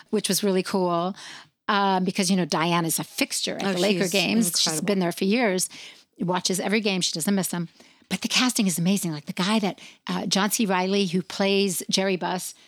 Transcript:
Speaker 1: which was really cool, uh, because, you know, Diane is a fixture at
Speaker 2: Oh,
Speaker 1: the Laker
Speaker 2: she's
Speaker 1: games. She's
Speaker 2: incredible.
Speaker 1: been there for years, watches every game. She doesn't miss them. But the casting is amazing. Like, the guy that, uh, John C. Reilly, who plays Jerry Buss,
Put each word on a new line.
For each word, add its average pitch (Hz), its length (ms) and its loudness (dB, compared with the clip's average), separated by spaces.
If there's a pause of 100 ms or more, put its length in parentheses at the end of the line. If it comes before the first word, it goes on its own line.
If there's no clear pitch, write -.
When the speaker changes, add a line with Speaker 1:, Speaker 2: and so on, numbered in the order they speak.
Speaker 1:
which 208 180 -2
was 190 160 0
really 190 200 2
cool, 180 520 0 (520)
uh, 196 320 4
because, 185 300 0
you 190 80 4
know, 175 80 2
Diane 170 400 2
is 160 140 -2
a 160 40 -4
fixture - 520 -4
at - 100 -8
Speaker 2:
Oh, 196 80 0
Speaker 1:
the 180 60 0
Laker 190 240 4
Speaker 2:
she's 175 80 0
Speaker 1:
games. 196 360 2 (120)
She's - 80 2
Speaker 2:
incredible. 160 180 -2
Speaker 1:
been 196 140 2
there 175 120 2
for 196 140 -2
years, 196 440 2 (500)
watches 180 400 -2
every 208 220 0
game. 190 200 0
She - 100 -2
doesn't 180 240 -2
miss 185 140 0
them. 175 200 -4 (400)
But 190 120 -6
the 233 60 -6
casting 240 400 2
is 170 100 0
amazing. 175 360 0
Like, 147 120 -10
the 185 80 -10
guy 202 260 0
that, 190 200 -2 (280)
uh, 180 200 -4
John 196 240 2
C. 233 160 0
Reilly, 190 400 2
who 180 160 0
plays 196 680 0
Jerry 190 280 0
Buss, 175 360 -6 (140)